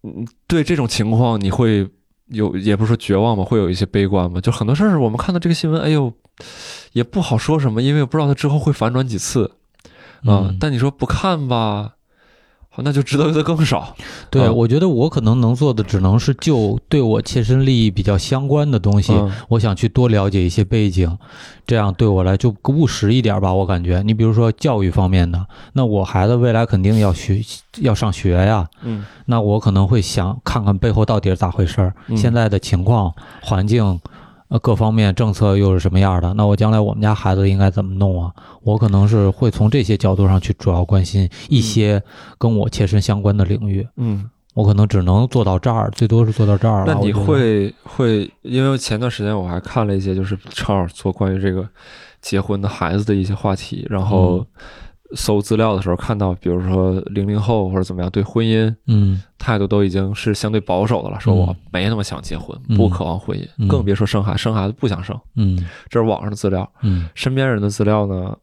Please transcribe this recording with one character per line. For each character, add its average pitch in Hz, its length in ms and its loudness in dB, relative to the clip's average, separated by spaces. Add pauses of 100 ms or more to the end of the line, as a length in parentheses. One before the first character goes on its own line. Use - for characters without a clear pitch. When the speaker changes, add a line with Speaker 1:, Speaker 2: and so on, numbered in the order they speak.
Speaker 1:
嗯， 104 240 -12 (220)
对 165 160 0
这 170 140 -2
种 127 100 -2
情 110 240 -2
况 113 300 2
你 98 100 0
会 107 340 2 (420)
有， 107 280 -4
也 101 180 0
不 104 120 0
是 - 20 -2
说 117 80 2
绝 98 220 -2
望 110 180 2
吧， 98 80 -2
会 113 140 0
有 98 120 0
一 90 40 -2
些 95 120 -2
悲 101 220 0
观 90 240 0
吧。 90 80 -4
就 90 100 -2
很 113 160 -2
多 113 80 2
事 165 120 2
儿 196 120 2
我 123 120 2
们 107 80 -4
看 180 180 -2
到 175 40 -2
这 170 100 -2
个 170 40 2
新 160 160 -2
闻， 160 120 0
哎 151 80 -2
呦， 139 240 0 (800)
也 120 100 0
不 - 160 -4
好 123 180 0
说 151 220 0
什 135 100 0
么， 113 120 -2
因 139 120 0
为 147 120 2
不 123 120 -4
知 160 40 2
道 147 40 0
它 143 80 2
之 139 140 -2
后 143 100 2
会 151 140 0
反 120 220 -2
转 131 120 0
几 113 120 -6
次。 - 380 -2 (680)
啊， 101 260 2
Speaker 2:
嗯。 95 100 -4
Speaker 1:
但 147 140 -2
你 123 80 -2
说 135 100 0
不 - 160 -4
看 156 440 -4
吧， 110 460 -2 (760)
好， - 120 -12
那 139 120 -2
就 139 100 2
知 143 140 -2
道 151 120 2
的 156 140 0
更 160 220 0
少。 - 280 -4 (360)
Speaker 2:
对， 131 160 4
Speaker 1:
啊。 113 80 4
Speaker 2:
我 117 120 4
觉 120 140 2
得 185 80 2
我 143 220 2
可 147 100 -2
能 113 220 2
能 117 120 2
做 131 200 2
的 107 100 -2
只 98 160 -2
能 95 180 4
是 135 180 0
就 117 520 0
对 151 140 2
我 110 200 2
切 120 220 -2
身 127 220 2
利 123 200 4
益 107 60 2
比 92 100 -2
较 98 160 2
相 135 300 -2
关 147 240 2
的 117 80 2
东 101 220 2
西， 95 120 0
Speaker 1:
嗯。 101 160 2 (200)
Speaker 2:
我 117 100 2
想 104 160 0
去 117 140 -2
多 123 180 2
了 104 220 2
解 98 120 0
一 90 60 2
些 95 160 0
背 104 260 2
景， 90 280 0 (500)
这 120 80 0
样 104 180 2
对 110 140 2
我 95 160 4
来 92 140 2
就 113 180 0 (140)
务 143 180 2
实 107 260 0
一 127 80 2
点 - 140 0
儿 98 60 0
吧， 95 120 0
我 95 120 2
感 90 180 -2
觉。 90 200 0
你 107 100 0
比 110 100 0
如 113 80 4
说 113 200 4
教 117 300 0
育 95 80 2
方 92 200 2
面 87 200 4
的， 87 160 -4 (280)
那 131 120 0
我 101 200 0
孩 95 200 0
子 120 100 2
未 120 180 2
来 113 120 2
肯 98 160 0
定 107 180 4
要 104 120 4
学， 98 300 -2 (360)
要 139 160 0
上 101 200 -2
学 92 200 0
呀。 95 340 2 (160)
Speaker 1:
嗯。 110 200 -8 (220)
Speaker 2:
那 123 160 0
我 104 180 2
可 107 120 0
能 95 160 2
会 113 140 2
想 95 420 -4
看 120 220 -2
看 101 120 2
背 113 140 0
后 104 140 2
到 107 140 0
底 95 100 -2
是 92 60 2
咋 90 140 -2
回 95 160 0
事 87 160 -2
儿， 90 140 0 (120)
Speaker 1:
嗯。 113 100 -2
Speaker 2:
现 117 160 2
在 113 160 2
的 98 100 0
情 90 240 -2
况、 101 300 0 (280)
环 101 260 -2
境， 104 320 0 (480)
呃， - 100 -2
各 113 180 2
方 110 160 0
面 107 220 2
政 110 180 0
策 98 240 2
又 98 180 4
是 92 60 2
什 87 120 0
么 92 80 2
样 98 120 4
儿 92 80 2
的， 87 140 0
那 104 120 2
我 101 100 4
将 107 160 2
来 110 80 4
我 104 140 0
们 107 60 -6
家 107 140 2
孩 98 220 0
子 98 120 2
应 98 120 2
该 98 100 4
怎 98 160 -2
么 95 80 -6
弄 95 320 0
啊？ 90 80 -8 (300)
我 104 120 0
可 110 140 2
能 98 180 4
是 104 220 4
会 107 220 0
从 107 180 2
这 135 140 2
些 104 120 0
角 95 200 0
度 98 120 2
上 92 140 4
去 - 120 -4
主 - 180 -2
要 87 120 0
关 95 220 2
心 95 240 0 (180)
一 131 140 2
些 104 400 0 (380)
跟 113 180 0
我 104 100 0
切 110 200 -2
身 104 120 2
相 101 220 0
关 101 160 2
的 98 80 4
领 104 240 -2
域。 98 180 -2 (100)
Speaker 1:
嗯。 107 300 -4 (280)
Speaker 2:
我 110 100 0
可 104 80 4
能 101 140 4
只 95 160 0
能 98 240 4
做 117 180 0
到 92 140 2
这 123 120 0
儿， 107 200 -2
最 113 160 -2
多 113 180 4
是 110 60 0
做 107 160 0
到 101 100 4
这 113 100 0
儿 104 160 2
了， 98 120 2
Speaker 1:
那 101 40 0
你 101 140 0
会， 101 80 0
Speaker 2:
我 139 160 2
觉 110 300 2
得。 113 60 -10 (100)
Speaker 1:
会， 110 480 -2 (100)
因 131 280 -2
为 135 60 0
前 110 240 -4
段 123 100 -2
时 107 140 -6
间 104 140 -2
我 92 100 -4
还 87 120 -4
看 110 260 -4
了 101 100 -2
一 98 40 0
些， 95 160 -2
就 95 80 -2
是 95 120 -4 (140)
正 - 160 -10
好 98 220 0
做 - 260 -6
关 95 200 -2
于 95 60 -4
这 98 140 -2
个 92 160 -6 (500)
结 98 220 -4
婚 101 180 -4
的 98 80 -4
孩 90 300 -4
子 104 80 -2
的 107 80 0
一 98 100 0
些 98 120 -2
话 98 200 -2
题， - 320 -12
然 95 160 -4
后 92 360 2
Speaker 2:
嗯。 - 80 -8 (680)
Speaker 1:
搜 104 260 -2
资 110 160 -2
料 110 180 0
的 95 60 -4
时 92 80 -4
候 87 60 2
看 113 200 -4
到， 98 200 -2
比 90 140 -6
如 87 180 0
说 92 400 0
零 101 200 -4
零 104 120 -2
后 107 280 0
或 95 100 -2
者 92 60 0
怎 92 120 -8
么 90 60 -6
样， 90 100 -4
对 101 100 -2
婚 113 240 -2
姻 110 260 2 (140)
Speaker 2:
嗯。 101 340 2 (200)
Speaker 1:
态 117 180 -2
度 101 80 0
都 101 180 2
已 98 60 2
经 95 240 -2
是 107 220 -2
相 107 160 -4
对 110 100 -2
保 95 240 -2
守 110 160 0
的 98 80 -8
了， 98 100 -10
说 104 140 0
我 95 140 2
Speaker 2:
嗯。 90 80 -4 (160)
Speaker 1:
没 92 180 -2
那 113 60 -2
么 104 80 -4
想 76 180 -10
结 - 160 -10
婚， - 180 -14 (120)
Speaker 2:
嗯。 110 100 2
Speaker 1:
不 95 120 4
渴 90 160 -2
望 85 140 -4
婚 98 180 -8
姻， - 100 -10 (100)
Speaker 2:
嗯。 107 100 0
Speaker 1:
更 92 160 2
别 98 120 0
说 107 100 0
生 98 180 -2
孩-， 98 140 -2
生 113 160 -4
孩 98 140 -2
子 107 100 -6
不 135 100 -4
想 92 160 -4
生。 101 140 -10 (180)
Speaker 2:
嗯。 92 300 0 (220)
Speaker 1:
这 - 120 -2
是 110 60 2
网 104 160 -2
上 101 80 -8
的 101 60 -8
资 98 140 -2
料。 92 200 -2 (120)
Speaker 2:
嗯。 90 340 0
Speaker 1:
身 - 180 -4
边 135 140 0
人 113 140 0
的 101 80 0
资 101 140 -4
料 107 220 2
呢 95 380 -6